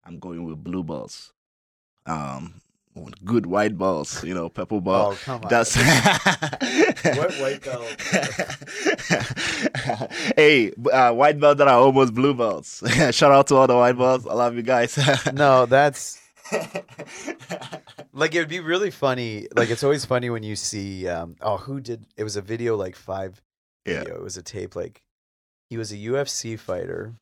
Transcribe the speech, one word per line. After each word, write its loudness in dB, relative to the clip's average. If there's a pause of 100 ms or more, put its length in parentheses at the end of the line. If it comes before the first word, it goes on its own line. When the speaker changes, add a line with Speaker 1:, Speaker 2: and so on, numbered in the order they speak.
Speaker 1:
I'm -18
going -12
with -12
blue -6
belts. -12 (720)
Um, -10 (640)
good 0
white -2
belts, -4
you -8
know, -6
purple -6
belt. 0
Speaker 2:
Oh, -16
come -8
on. -8
Speaker 1:
That's 2
<laughs> 2
Speaker 2:
What -2
white -4
belt? -10 (2500)
Speaker 1:
Hey, 6 (100)
b-, 0
uh, 6
white 4
belt 6
that 6
are 8
almost 6
blue 2
belts. -4
<laughs> 2
Shout 6
out 8
to 4
all 8
the 4
white 6
belts. 2
I -6
love 0
you -4
guys. 0 (300)
<laughs> -4
Speaker 2:
No, 6
that's 2 (1900)
like, -2
it 0
would -4
be -8
really -2
funny. -4
Like, 2
it's -4
always 0
funny -2
when -6
you -8
see, -8
um, -8
oh, -2
who -12
did, -12 (100)
it -8
was -8
a -6
video, -4
like, -6
five -12 (440)
Speaker 1:
Yeah. -6
Speaker 2:
video. -10
It -12
was -12
a -16
tape, -12
like, -12 (680)
he -10
was -8
a -14
U -4
F -2
C -8
fighter. -8